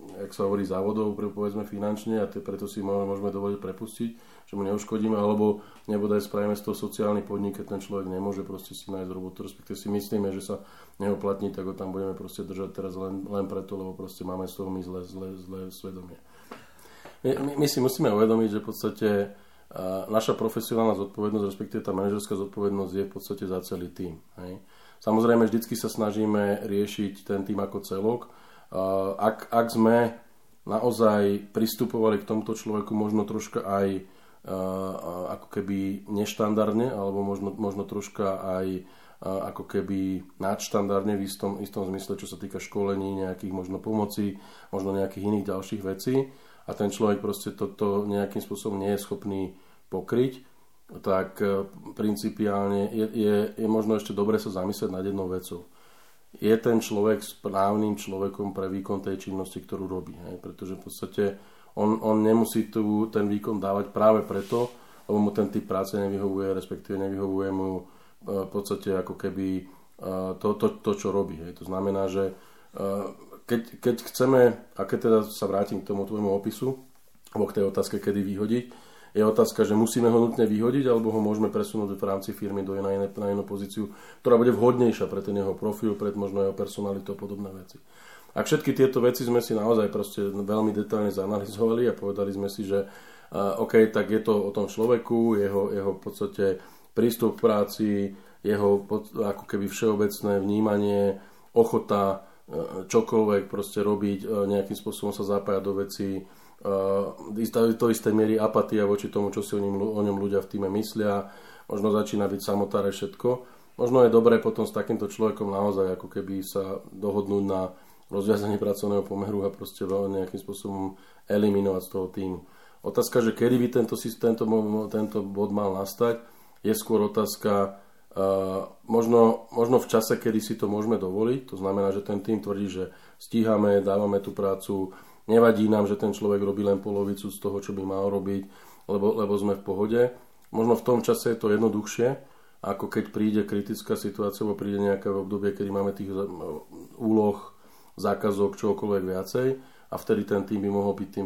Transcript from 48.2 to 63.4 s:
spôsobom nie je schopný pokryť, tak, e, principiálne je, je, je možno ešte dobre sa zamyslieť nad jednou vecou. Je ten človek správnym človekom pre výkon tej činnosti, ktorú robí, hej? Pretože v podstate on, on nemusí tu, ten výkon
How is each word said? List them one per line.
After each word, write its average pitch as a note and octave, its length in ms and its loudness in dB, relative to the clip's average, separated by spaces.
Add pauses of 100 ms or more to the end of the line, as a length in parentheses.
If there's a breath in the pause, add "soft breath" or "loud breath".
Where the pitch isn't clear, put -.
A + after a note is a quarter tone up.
spôsobom G2+ 400 -6
nie G2+ 80 0
je G2 80 0
schopný G2 560 -6 (320 soft breath)
pokryť, A#2+ 560 -2 (560 soft breath)
tak, F#2+ 400 0
e, G2 240 2 (320)
principiálne G#2 960 0
je, A2 240 0
je, G#2 200 4 (200)
je A2 160 -2
možno A2 240 2
ešte G#2 160 -4
dobre G2+ 240 2
sa G#2 160 -4
zamyslieť F#2+ 400 -4
nad F#2+ 120 -6
jednou G2 280 -4
vecou. F#2 400 -8 (640 soft breath)
Je G#2 240 2
ten A2+ 240 4
človek G#2 400 2
správnym G#2 720 0
človekom G2 560 -4
pre G2 160 -4
výkon G2 320 -4
tej G2 160 -4
činnosti, F#2+ 480 -8
ktorú F#2+ 240 -8
robí, F2+ 280 -8 (120)
hej? F2+ 160 -12
Pretože F#2 320 -12
v - 80 -14
podstate - 400 -4 (560 loud breath)
on, G#2+ 240 2
on A2 160 4
nemusí A2 480 4
tu, G#2+ 400 0
ten G#2 240 0
výkon G#2 320 -2